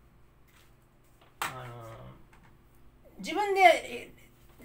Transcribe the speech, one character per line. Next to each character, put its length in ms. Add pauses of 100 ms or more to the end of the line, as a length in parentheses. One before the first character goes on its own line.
(1400)
あ 60
の 80 (1600)
ー、 40
自 140
分 220
で、 60
え、 520 (520)